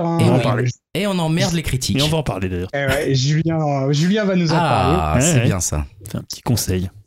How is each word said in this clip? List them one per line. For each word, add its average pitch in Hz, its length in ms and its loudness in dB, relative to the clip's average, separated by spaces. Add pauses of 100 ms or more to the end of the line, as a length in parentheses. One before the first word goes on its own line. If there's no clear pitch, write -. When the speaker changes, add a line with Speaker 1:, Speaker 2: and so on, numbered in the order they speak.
Speaker 1:
hein. 165 160 -2
Speaker 2:
Et - 40 4
Speaker 3:
On - 40 4
va - 60 4
en - 40 4
Speaker 2:
oui. 127 60 2
Speaker 3:
parler. 120 220 0 (280)
Speaker 2:
Et 196 140 -2
on 190 120 -2
emmerde 170 340 0
les 165 100 -2
critiques. 127 340 -2
Speaker 3:
Et 135 40 2
on 151 80 2
va 160 80 0
en 151 60 0
parler 95 260 -2
d'ailleurs. 90 240 -4
Speaker 1:
Eh 143 120 -2
ouais, 139 260 0
et 139 40 2
Julien, 156 440 0 (280)
euh, 147 60 2
Julien 185 320 2
va 190 100 0
nous 170 160 2
en 165 60 2
Speaker 2:
Ah, 90 560 2
Speaker 1:
parler. 123 80 4
Speaker 2:
c'est 165 140 4
Speaker 3:
Ouais, 120 40 4
ouais. 117 60 2
Speaker 2:
bien 104 160 0
ça. 76 240 -2 (180)
Speaker 3:
C'est - 140 -10
un - 40 -6
petit - 200 -14
conseil. 92 480 -2 (180)